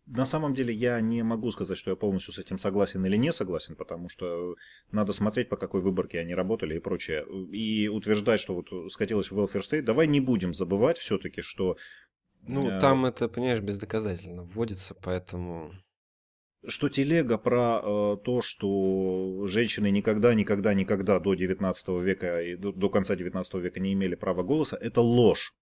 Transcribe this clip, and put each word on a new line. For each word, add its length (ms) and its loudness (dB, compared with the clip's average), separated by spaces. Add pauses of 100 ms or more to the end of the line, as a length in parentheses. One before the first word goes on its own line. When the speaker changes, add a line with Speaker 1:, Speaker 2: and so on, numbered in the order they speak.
Speaker 1:
на 180 -2
самом 300 0
деле 180 -2
я 280 0
не 240 0
могу 260 -2
сказать, 260 -4
что 140 -4
я 60 -2
полностью 360 -2
с 60 -12
этим 200 -6
согласен 460 0
или 120 2
не 160 2
согласен, 420 -2
потому 340 -10
что 460 -6 (380)
надо 200 0
смотреть, 360 0
по 80 -4
какой 240 -2
выборке 400 0
они 140 -6
работали 420 -2
и 40 -6
прочее. 460 -4 (260)
И 360 0
утверждать, 520 2
что 140 -4
вот 380 -8
скатилось 380 -2
в 80 -4
welfare 240 0
state, 200 -2
давай 240 4
не 140 4
будем 340 2
забывать 440 2
все-таки, 440 -4
что, 340 -2 (680)
Speaker 2:
Ну, 260 -2
Speaker 1:
э, 120 -2
Speaker 2:
там 240 4
это, 240 0
понимаешь, 320 0
бездоказательно 840 -6
вводится, 500 -6
поэтому 800 -8 (960)
Speaker 1:
что 200 0
телега 500 2
про, 440 2
э, 420 0
то, 180 0
что 1040 0
женщины 440 2
никогда, 440 4
никогда, 400 2
никогда 460 2
до 140 2
девятнадцатого 640 -2
века 420 0
и 140 -6
до, 160 -6
до 180 0
конца 260 2
девятнадцатого 440 -6
века 200 -4
не 120 0
имели 220 0
права 280 -2
голоса, 340 0
это 240 0
ложь. 600 6